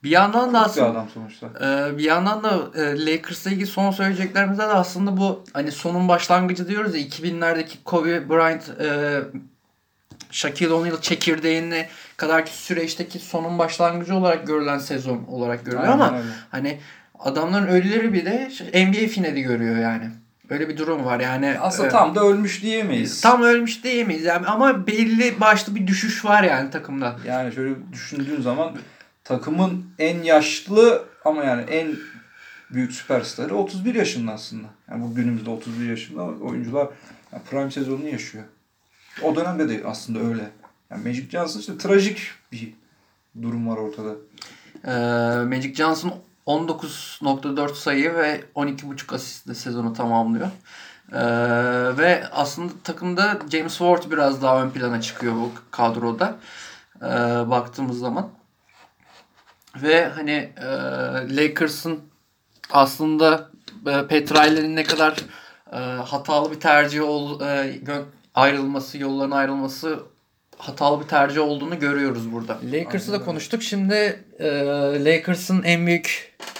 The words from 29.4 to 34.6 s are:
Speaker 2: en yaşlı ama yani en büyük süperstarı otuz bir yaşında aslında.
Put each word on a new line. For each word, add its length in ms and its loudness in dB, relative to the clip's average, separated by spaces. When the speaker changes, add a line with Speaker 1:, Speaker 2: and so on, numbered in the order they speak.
Speaker 2:
en 240 0
yaşlı 840 6
ama 180 2
yani 180 0
en 340 -4
büyük 220 -4
süperstarı 640 -4
otuz 300 -2
bir 100 0
yaşında 360 -2
aslında. 360 -14